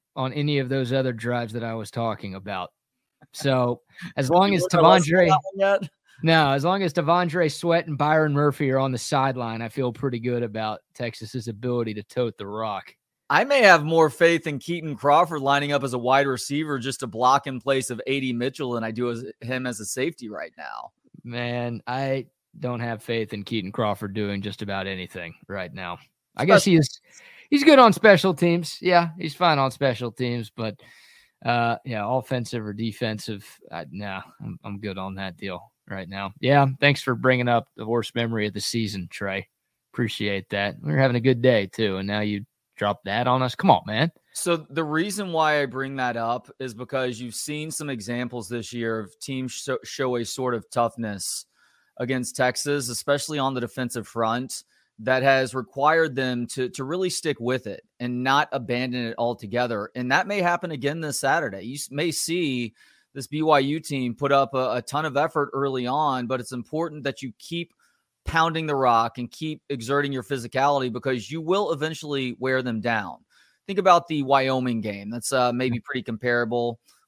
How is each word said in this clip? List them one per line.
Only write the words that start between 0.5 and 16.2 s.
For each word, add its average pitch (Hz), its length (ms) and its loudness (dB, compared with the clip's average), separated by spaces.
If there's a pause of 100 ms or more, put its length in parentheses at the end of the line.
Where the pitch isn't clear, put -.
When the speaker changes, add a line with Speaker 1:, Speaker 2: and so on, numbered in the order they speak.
Speaker 1:
of 131 100 0
those 131 240 0
other 131 220 0
drives 117 400 -4
that 117 100 -6
I 113 80 -6
was 110 180 -8
talking 107 440 -4
about. 95 360 -8 (600)
So 127 480 0 (380)
as 135 120 0
Speaker 2:
<laughs> - 0 -
Speaker 1:
long 190 220 6
Speaker 2:
You 185 40 4
Speaker 1:
as 165 80 2
Speaker 2:
look 175 100 0
at 160 100 8
us 175 240 8
Speaker 1:
T'Vondre, 180 140 6
Speaker 2:
on 175 60 6
that - 120 6 (140)
one 196 260 2
yet? 180 100 -10 (320)
Speaker 1:
no, 160 280 6
as 139 160 2
long 196 160 2
as 170 100 0
T'Vondre 170 580 2
Sweat 170 360 0
and 147 100 -6
Byron 151 380 4
Murphy 143 360 2
are 131 80 2
on 135 140 0
the 123 60 -4
sideline, 123 640 -2
I 113 80 -8
feel 127 200 -2
pretty 123 300 -4
good 120 220 -2
about 107 380 -4 (120)
Texas's 117 560 -10
ability 117 460 -2
to 104 80 -8
tote 120 340 -4
the 101 100 -12
rock. 107 480 -8 (360)
Speaker 2:
I 240 140 4
may 277 160 2
have 175 240 10
more 160 240 6
faith 170 380 4
in 143 120 -4
Keaton 160 380 -8
Crawford 156 460 4
lining 143 300 2
up 139 120 0
as 127 80 -4
a 127 60 -2
wide 131 280 4